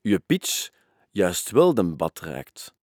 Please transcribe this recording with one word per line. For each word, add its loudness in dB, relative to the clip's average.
je 2
pitch -2
juist -2
wel 4
de 2
bat -4
raakt. -14